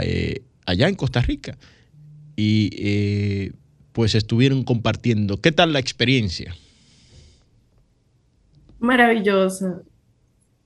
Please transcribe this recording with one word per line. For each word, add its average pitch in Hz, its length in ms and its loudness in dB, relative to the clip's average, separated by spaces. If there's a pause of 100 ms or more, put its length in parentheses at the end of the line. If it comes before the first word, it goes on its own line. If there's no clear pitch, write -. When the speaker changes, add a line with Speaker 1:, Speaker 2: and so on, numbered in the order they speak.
Speaker 1:
eh, 87 420 -4 (220)
allá 180 240 2
en 202 60 -2
Costa 127 260 -2
Rica - 380 -4 (760)
y, 107 420 2
eh, 101 760 -2 (400)
pues 113 220 0
estuvieron 120 500 2
compartiendo. 107 760 -2
¿Qué 165 120 4
tal 165 200 4
la 143 80 0
experiencia? 117 760 -2 (2250)
Speaker 2:
Maravillosa. 196 1040 2 (840)